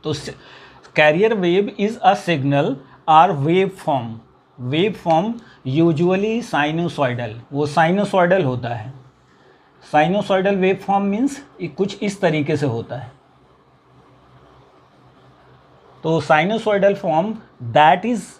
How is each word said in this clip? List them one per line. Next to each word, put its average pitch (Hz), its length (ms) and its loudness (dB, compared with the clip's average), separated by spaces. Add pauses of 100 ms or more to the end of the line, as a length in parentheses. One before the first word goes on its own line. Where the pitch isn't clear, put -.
तो 151 100 -4 (840)
carrier 165 340 4
wave 190 360 0 (120)
is 202 100 0 (160)
a 196 100 6 (120)
signal 143 460 0 (360)
or 165 260 6 (100)
wave 185 240 2 (180)
form, 127 180 -2 (680)
wave 180 200 0 (140)
form 175 240 2 (360)
usually 175 840 0
sinusoidal, 147 760 -2 (220)
वो 143 140 -2
sinusoidal 180 800 2
होता 120 300 -4
है। 107 180 -12 (1000)
Sinusoidal 190 600 2
wave 190 240 0 (120)
form 196 240 0
means 262 160 0 (300)
ये 170 80 -6
कुछ 196 340 -6
इस 196 180 -6
तरीके 156 360 0
से 143 100 -2
होता 117 300 -6
है। - 160 -16 (3000)
तो 160 180 0
sinusoidal 196 720 2
form 175 320 -2 (500)
that 165 280 6
is 226 160 -2 (200)